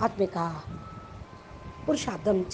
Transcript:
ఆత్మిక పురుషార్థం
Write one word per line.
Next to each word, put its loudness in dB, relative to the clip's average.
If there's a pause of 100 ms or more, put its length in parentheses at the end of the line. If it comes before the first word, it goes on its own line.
ఆత్మిక 2 (1300)
పురుషార్థం 4